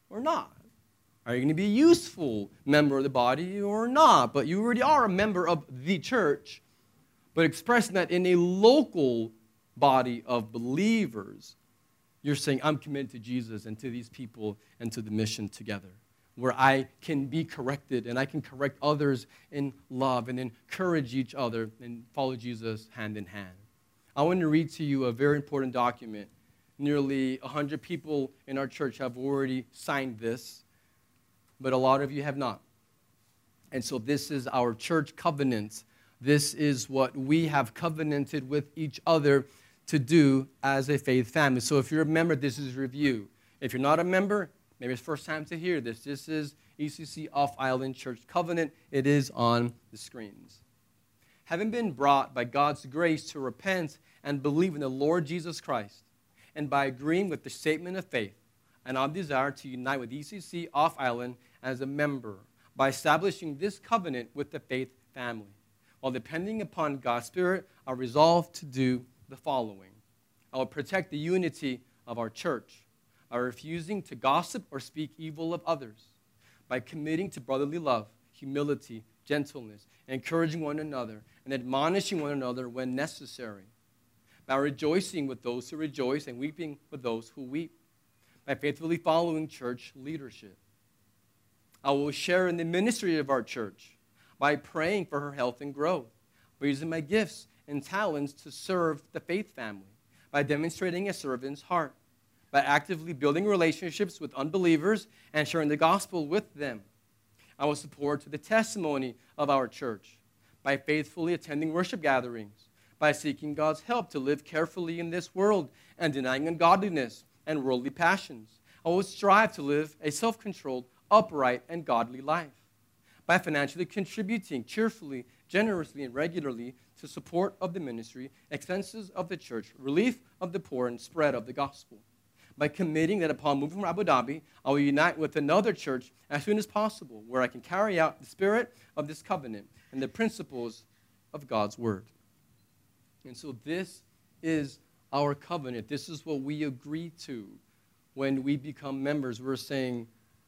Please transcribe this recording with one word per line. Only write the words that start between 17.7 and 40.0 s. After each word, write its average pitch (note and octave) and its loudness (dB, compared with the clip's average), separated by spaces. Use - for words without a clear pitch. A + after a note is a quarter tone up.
and A#2+ -4
I C3+ 0
can C#3+ -6
correct C#3 -6
others C#3+ 2
in C#3 -4
love B2+ 0
and B2+ -4
encourage C#3 -2
each C3 -4
other A2+ -2
and A#2+ -14
follow C3 -2
Jesus A2+ -8
hand G#2+ -8
in G#2 -10
hand." F#2+ -14
I C#3+ 2
want F3+ 4
to E3 2
read D#3 4
to - -8
you C#3 2
a A#2+ 0
very C#3+ 4
important C#3 -2
document. A#2+ -2
Nearly C#3 0
a C3+ -10
hundred D3 -4
people D3+ -4
in C3+ -6
our C3+ -2
church C3 -4
have B2+ -6
already C3 -2
signed C3+ -4
this, A2+ -6
but C3 0
a C3 4
lot C3 6
of C#3 -2
you C#3+ -6
have C#3 -4
not. B2 -4
And B2+ -4
so C3 -4
this C#3 -2
is C3 -4
our B2 2
church D#3 -2
covenant. C3 -2
This C#3+ 4
is C#3+ 0
what C3+ 0
we D3+ 2
have C#3+ 0
covenanted D3+ -2
with D3 -2
each D#3 -6
other C#3+ 6
to D#3 4
do C3+ 6